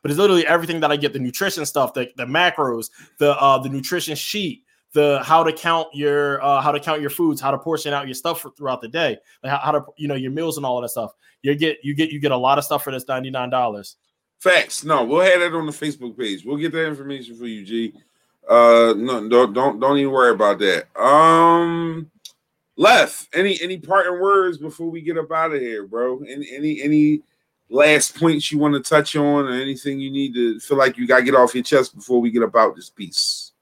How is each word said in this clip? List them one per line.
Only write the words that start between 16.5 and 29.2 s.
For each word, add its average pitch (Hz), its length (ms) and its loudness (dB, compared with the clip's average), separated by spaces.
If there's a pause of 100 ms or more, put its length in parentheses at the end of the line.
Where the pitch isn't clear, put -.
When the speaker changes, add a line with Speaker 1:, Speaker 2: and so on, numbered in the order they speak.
Speaker 2:
get 156 160 -6
that 160 140 -4
information 139 500 -12
for 120 100 -12
you, 107 180 -12
G. 113 280 -6 (540)
Uh, 117 500 8
no, 117 320 -4
don't, 120 240 4
don't, 127 260 0
don't 135 180 2
even 139 140 0
worry 127 200 4
about 101 280 2
that. 90 280 0 (120)
Um, 165 1120 4 (680)
left, 202 540 4
any, 180 280 0
any 185 160 -6
parting 180 440 0
words 190 360 2
before 160 320 -10
we 165 120 -10
get 160 160 -6
up 160 160 -6
out 160 200 -2
of 143 60 -2
here, 113 260 -8
bro? 123 340 -4
Any, 143 360 -14
any, 147 260 -6
any 151 400 2 (480)
last 147 480 2
points 160 360 0
you 151 40 0
wanna 147 220 2
touch 147 380 0
on 143 300 0